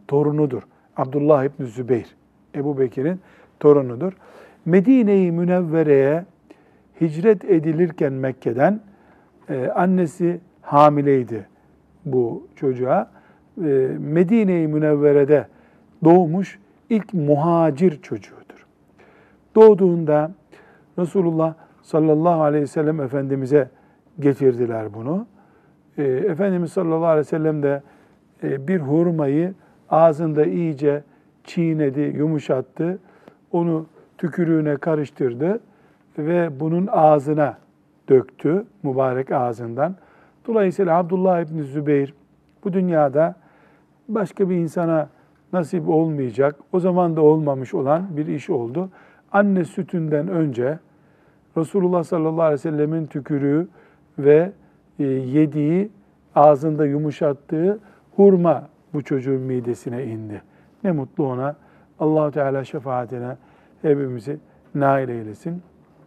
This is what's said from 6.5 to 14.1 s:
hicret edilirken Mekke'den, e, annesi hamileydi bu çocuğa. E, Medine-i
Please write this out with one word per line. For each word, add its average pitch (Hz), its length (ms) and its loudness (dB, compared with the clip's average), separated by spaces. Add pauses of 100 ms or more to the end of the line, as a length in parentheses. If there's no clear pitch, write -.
hicret 170 440 0
edilirken 160 680 0
Mekke'den, 131 680 -2 (680)
e, 135 200 -4
annesi 180 720 -2 (220)
hamileydi 143 840 2 (580)
bu 127 420 -4 (100)
çocuğa. 135 540 -2 (540)
E, 135 340 0
Medine-i 170 720 0